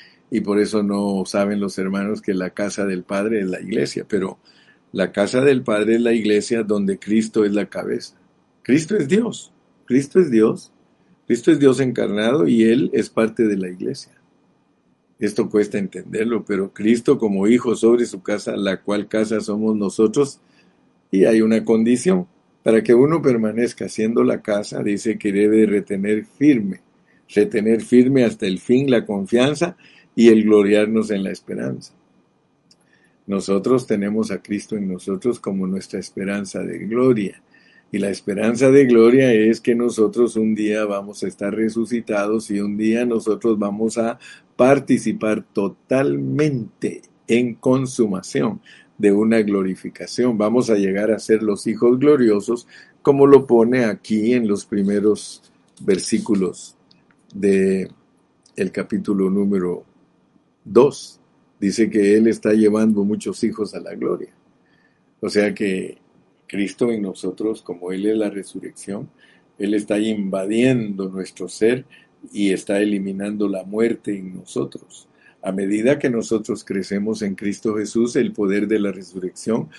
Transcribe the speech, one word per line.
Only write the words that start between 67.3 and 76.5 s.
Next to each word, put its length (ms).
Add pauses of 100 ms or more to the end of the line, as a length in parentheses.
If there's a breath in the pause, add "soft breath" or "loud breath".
como 300
Él 160
es 100
la 140
resurrección, 760 (520 soft breath)
Él 160
está 240
invadiendo 1080
nuestro 400
ser 380 (460 soft breath)
y 200
está 280
eliminando 680
la 160
muerte 540
en 160
nosotros. 720 (360 soft breath)
A 80
medida 480
que 100
nosotros 560